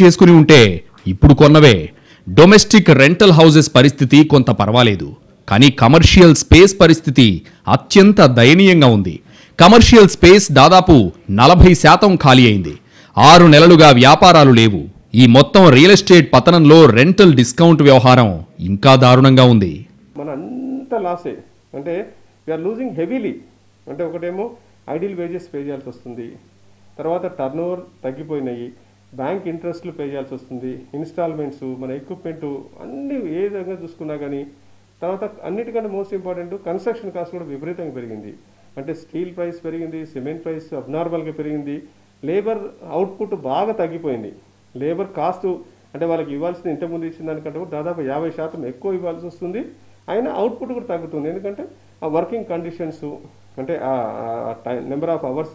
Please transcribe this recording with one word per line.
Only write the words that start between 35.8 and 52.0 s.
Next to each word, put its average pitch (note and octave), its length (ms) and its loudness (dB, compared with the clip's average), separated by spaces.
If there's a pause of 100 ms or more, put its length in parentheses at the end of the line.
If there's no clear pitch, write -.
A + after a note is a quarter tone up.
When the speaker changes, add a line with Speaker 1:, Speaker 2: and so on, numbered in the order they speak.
Speaker 2:
most G3 220 -14
important F3 360 -16 (120)
కన్‌స్ట్రక్షన్ G3 440 -12
కాస్ట్ E3+ 200 -14
కూడా F3 120 -18
విపరీతంగా D#3+ 460 -16
పెరిగింది. A2 440 -18 (440)
అంటే D3 160 -16
స్టీల్ F3 440 -16
ప్రైస్ E3+ 280 -14
పెరిగింది, D#3+ 400 -16
సిమెంట్ D3+ 400 -16
ప్రైస్ D#3+ 300 -16
అబ్నార్మల్గా D#3 560 -12
పెరిగింది, D3+ 520 -14 (420)
లేబర్ G3+ 360 -10 (320)
అవుట్‌పుట్ G3 420 -10
బాగా D#3+ 360 -8
తగ్గిపోయింది. D#3+ 600 -12 (460)
లేబర్ E3 300 -10 (100)
కాస్ట్ F3+ 300 -10 (460)
అంటే D#3 120 -10
వాళ్ళకి E3 280 -10
ఇవ్వాల్సింది E3+ 400 -12
ఇంతకుముందు E3 320 -14
ఇచ్చిన E3 220 -18
దానికంటే D#3 320 -16
కూడా F3 180 -18
దాదాపు E3 240 -12
యాభై D3 280 -10
శాతం D#3+ 380 -16
ఎక్కువ F#3+ 260 -14
ఇవ్వాల్సి F3 340 -14
వస్తుంది, F3+ 340 -16 (480)
అయినా A3 220 -10
అవుట్‌పుట్ A3+ 420 -10
కూడా F3+ 240 -14
తగ్గుతుంది. D#3 320 -14
ఎందుకంటే G3+ 340 -16 (400)